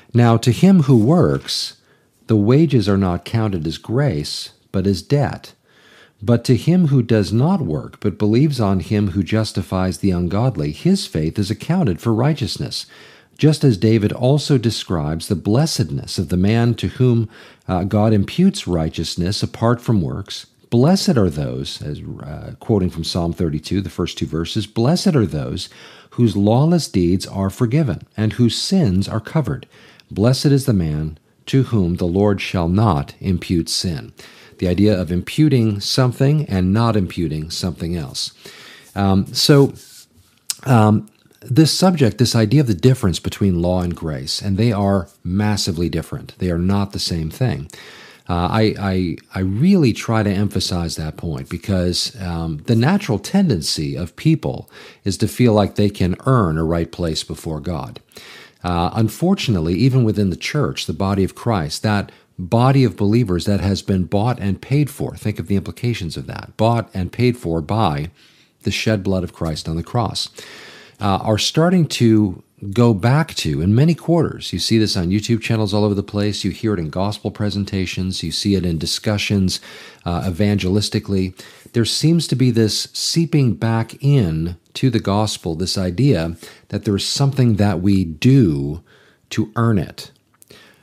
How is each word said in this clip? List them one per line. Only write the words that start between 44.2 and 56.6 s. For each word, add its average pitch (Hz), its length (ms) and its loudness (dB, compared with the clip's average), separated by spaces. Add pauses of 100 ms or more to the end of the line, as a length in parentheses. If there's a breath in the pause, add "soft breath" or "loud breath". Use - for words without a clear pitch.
and 98 160 -2
they 117 120 2
are 98 380 2 (160)
massively 95 640 -2
different. 73 480 -8
They 90 140 -4
are 85 80 -2
not 98 340 0
the 92 60 -8
same 82 320 -4
thing. 78 400 -4 (580 loud breath)
Uh, 87 220 -2
I, 110 280 2
I, 92 380 -2 (180)
I 95 60 -4
really 120 540 2
try 110 280 -2
to 101 60 0
emphasize 92 680 -2
that 78 200 -8
point 71 320 -8
because, 90 720 -2
um, 82 460 -6
the 117 100 2
natural 131 420 0
tendency 82 800 -2
of 85 200 -8
people - 520 -2 (360 loud breath)
is 95 120 -2
to 110 100 0
feel 117 280 4
like 101 220 2
they 104 120 2
can 92 280 -2 (100)
earn 98 320 2
a 82 60 0